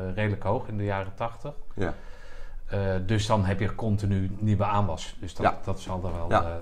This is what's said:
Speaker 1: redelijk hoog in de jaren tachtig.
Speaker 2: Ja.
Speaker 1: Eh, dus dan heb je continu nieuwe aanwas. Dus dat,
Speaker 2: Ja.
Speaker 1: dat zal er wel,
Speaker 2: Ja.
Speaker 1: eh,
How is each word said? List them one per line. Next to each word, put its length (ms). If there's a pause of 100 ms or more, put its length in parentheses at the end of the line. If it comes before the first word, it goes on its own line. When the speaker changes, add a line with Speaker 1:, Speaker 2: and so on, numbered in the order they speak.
(160)
Speaker 1:
redelijk 280
hoog 240
in 100
de 60
jaren 320
tachtig. 380 (200)
Speaker 2:
Ja. 200 (720)
Speaker 1:
Eh, 140 (260)
dus 220
dan 180
heb 140
je 160
continu 640
nieuwe 260
aanwas. 540
Dus 160
dat, 100
Speaker 2:
Ja. 180
Speaker 1:
dat 160
zal 260
er 80
wel, 160
Speaker 2:
Ja. 120
Speaker 1:
eh, 60 (140)